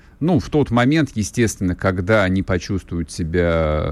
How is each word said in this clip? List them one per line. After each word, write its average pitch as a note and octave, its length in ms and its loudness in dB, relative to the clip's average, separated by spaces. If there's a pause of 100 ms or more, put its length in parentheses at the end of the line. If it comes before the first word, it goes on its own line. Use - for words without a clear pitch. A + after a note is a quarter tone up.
(240)
Ну, F3 160 2
в - 120 -6
тот D3 180 2
момент, C3 460 2
естественно, G2+ 600 -2
когда F#2+ 480 0
они F#2 200 0
почувствуют F2 680 -4
себя, E2 680 0 (100)